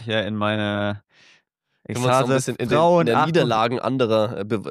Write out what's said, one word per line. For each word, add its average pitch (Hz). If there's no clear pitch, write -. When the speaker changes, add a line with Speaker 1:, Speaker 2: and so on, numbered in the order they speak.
Speaker 1:
Hier 110
in 107
meiner 104
Speaker 2:
Können 110
wir -
uns 120
noch 127
ein 127
Speaker 1:
Ekstase. 127
Speaker 2:
bisschen 127
in 117
den, 143
Speaker 1:
Frauen 170
Speaker 2:
in 160
der 117
Speaker 1:
achthundert, 160
Speaker 2:
Niederlagen 120
anderer, 110
äh, 98
be-, 113